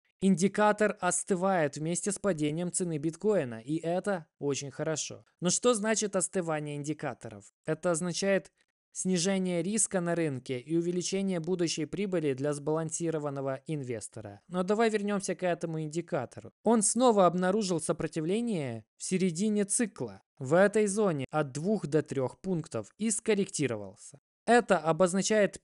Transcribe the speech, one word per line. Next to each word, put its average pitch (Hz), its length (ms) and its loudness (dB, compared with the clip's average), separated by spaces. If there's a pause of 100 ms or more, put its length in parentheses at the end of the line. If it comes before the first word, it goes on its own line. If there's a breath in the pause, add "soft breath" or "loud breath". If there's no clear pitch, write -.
(240)
Индикатор 196 760 2
остывает 180 760 0
вместе 165 360 -4
с - 80 -8
падением 160 500 0
цены 170 280 -2
биткоина, 156 640 -2
и 143 180 -4
это 180 480 -2 (120)
очень 139 320 -2
хорошо. 147 540 -6 (160)
Но 175 100 2
что 247 240 4
значит 214 400 0
остывание 160 600 -2
индикаторов? 139 760 -8 (140)
Это 160 240 0
означает 180 640 0 (400)
снижение 185 720 0
риска 196 360 0
на 170 140 0
рынке 135 460 -2
и 147 160 -4
увеличение 180 640 -2
будущей 165 460 -2
прибыли 165 480 -2
для 139 180 -2
сбалансированного 147 1120 -2
инвестора. 113 800 -8
Но 180 160 -2
давай 214 280 2
вернёмся 202 440 -2
к - 80 -6
этому 170 380 -2
индикатору. 156 720 -6 (100)
Он 220 200 4
снова 226 440 6
обнаружил 185 540 2
сопротивление 160 1040 -2 (140)
в - 40 -12
середине 190 640 0
цикла, 147 580 -4 (160)
в 135 160 0
этой 208 320 6
зоне 190 460 0
от 151 180 0
двух 165 380 -2
до 151 120 4
трёх 131 400 -4
пунктов, 151 560 -4
и 226 140 -2
скорректировался. 131 1120 -2 (240)
Это 226 320 6
обозначает 180 880 2